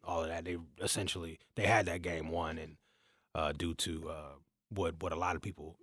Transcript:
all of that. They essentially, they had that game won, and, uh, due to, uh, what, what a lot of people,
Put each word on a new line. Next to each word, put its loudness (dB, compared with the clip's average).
all 0
of 0
that. -4
They -2
essentially, -2
they 2
had 8
that 0
game -2
won, 0
and, -10
uh, 4
due 0
to, -2
uh, -8
what, 0
what 0
a 0
lot 2
of -6
people, -8